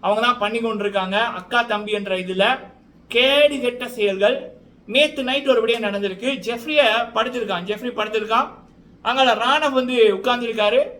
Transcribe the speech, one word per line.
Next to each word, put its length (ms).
அவங்க 200
தான் 160
பண்ணி 220
கொண்டிருக்காங்க. 520
அக்கா 500
தம்பி 300
என்ற 260
இதுல 420
கேடு 520
கெட்ட 280
செயல்கள். 640
நேத்து 360
நைட் 240
ஒரு 140
விடயம் 220
நடந்திருக்கு. 540
ஜெஃப்ரிய 440
படுத்திருக்கான், 500
ஜெஃப்ரி 280
படுத்திருக்கான், 560
அங்கால 320
ராணவ் 400
வந்து 420
உட்கார்ந்துருக்காரு 720